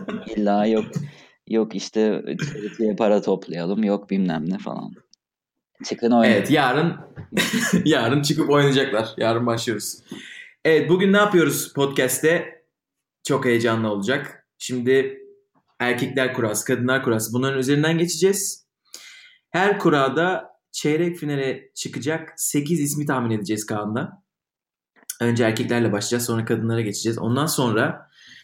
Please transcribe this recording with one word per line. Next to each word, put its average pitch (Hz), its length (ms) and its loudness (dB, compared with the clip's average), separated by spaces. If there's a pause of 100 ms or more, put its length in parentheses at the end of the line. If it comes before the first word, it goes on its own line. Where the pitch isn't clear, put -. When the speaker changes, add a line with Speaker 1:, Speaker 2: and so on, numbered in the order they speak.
Speaker 1:
<laughs> - 280 -10
Speaker 2:
İlla 104 300 2
yok, 110 200 2 (640)
yok 107 280 0
işte 107 460 0 (320)
çevreciye 104 420 -4
para 104 260 4
toplayalım, 95 600 -2
yok 101 260 0
bilmem 87 400 -2
ne 95 80 -4
falan. - 340 -10 (920)
Çıkın 117 260 0
oynayın. 117 240 6
Speaker 1:
Evet, 98 160 0
yarın, 147 440 2 (440)
<laughs> - 460 0
yarın 143 360 2
çıkıp 151 280 0
oynayacaklar. 135 680 4
Yarın 117 280 0
başlıyoruz. 113 520 -4 (680)
Evet, 151 240 4
bugün 190 240 4
ne 202 40 6
yapıyoruz 165 560 2
podcast'te? 139 880 0 (600)
Çok 139 220 0
heyecanlı 117 460 2
olacak. 107 560 -4 (140)
Şimdi 127 580 0 (600)
erkekler 123 540 -2
kurası, 107 320 -2
kadınlar 127 380 0
kurası, 110 300 0
bunların 135 260 -2
üzerinden 147 380 2
geçeceğiz. 185 720 0 (840)
Her 196 300 0
kurada 151 720 2 (220)
çeyrek 170 460 0
finale 139 580 -4
çıkacak 156 640 -6
sekiz 147 420 -2
ismi 143 260 -2
tahmin 127 260 0
edeceğiz 107 340 -2
Kaan'la. 107 580 -6 (1000)
Önce 120 220 2
erkeklerle 113 480 0
başlayacağız, 110 340 -2
sonra 113 200 -2
kadınlara 113 360 0
geçeceğiz. 110 360 -4
Ondan 123 280 0
sonra 131 640 0 (340)